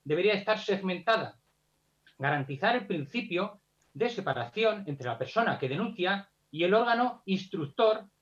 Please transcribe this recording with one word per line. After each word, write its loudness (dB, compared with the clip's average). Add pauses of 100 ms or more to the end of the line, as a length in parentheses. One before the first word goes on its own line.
debería 2
estar 2
segmentada, -2 (760)
garantizar 0
el -4
principio -4 (320)
de 0
separación -2
entre -6
la -4
persona 0
que -2
denuncia -2 (220)
y -2
el 4
órgano 2
instructor 0 (140)